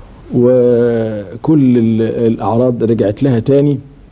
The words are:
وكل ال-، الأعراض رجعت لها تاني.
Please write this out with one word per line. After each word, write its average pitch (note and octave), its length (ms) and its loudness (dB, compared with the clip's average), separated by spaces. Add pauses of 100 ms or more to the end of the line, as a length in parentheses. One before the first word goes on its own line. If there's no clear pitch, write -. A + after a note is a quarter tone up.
(340)
وكل A#2+ 1400 0
ال-، A2+ 540 0
الأعراض A#2 520 -2
رجعت G#2+ 380 -2
لها C3 160 0
تاني. C#3 400 0 (340)